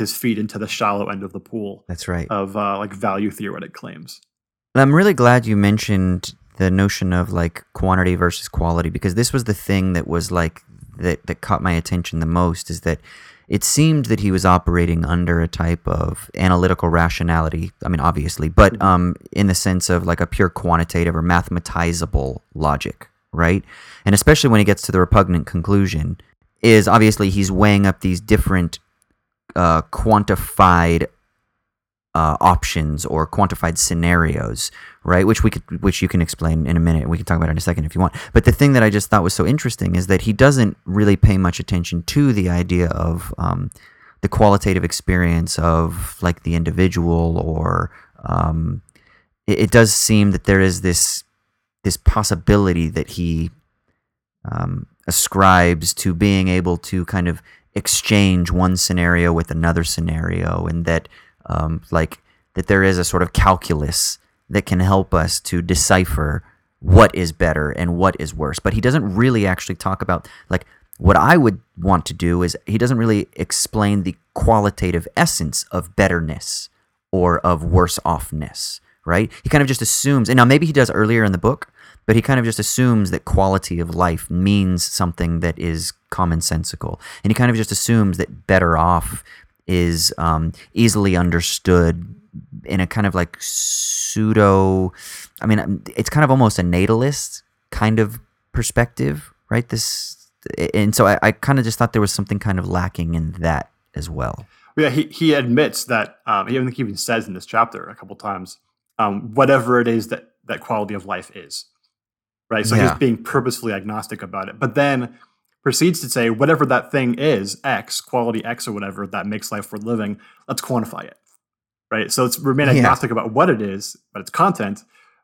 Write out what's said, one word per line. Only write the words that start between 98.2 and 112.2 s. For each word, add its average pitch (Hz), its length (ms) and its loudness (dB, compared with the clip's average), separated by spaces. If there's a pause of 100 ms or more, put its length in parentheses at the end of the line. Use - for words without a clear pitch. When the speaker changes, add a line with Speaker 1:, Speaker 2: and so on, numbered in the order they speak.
Speaker 2:
perspective, 127 800 -4 (160)
right? 120 180 -2
This, - 600 -8 (440)
and 104 220 0
so 107 120 4
I, 101 160 4
I 107 100 2
kinda 135 300 0
just 113 160 -4
thought 117 140 -2
there 113 80 0
was 101 120 0
something 101 260 -4
kind 92 200 -2
of 90 80 -4
lacking 87 480 -4
in 80 180 -4
that 80 380 -2 (240)
as 78 140 -8
well. 69 380 -8 (320)
Speaker 1:
Yeah, 151 100 2
he, 139 200 0
he 160 260 0
admits 123 500 0
that, 113 420 -4
um, 101 200 -2
he, 127 120 -4
I 127 40 -2
think 127 140 -6
he 135 60 -6
even 104 140 -8
says 113 320 -4
in 92 60 -12
this 90 100 -14
chapter 113 420 -4
a 110 80 -20
couple 101 220 -20
times, 95 400 -12 (420)
um, 107 360 -4
whatever 127 460 4
it 117 80 0
is 113 200 -2
that, - 220 -12 (160)
that 98 140 -10
quality 104 340 -6
of 95 100 -12
life 98 300 -10
is, - 320 -16 (800)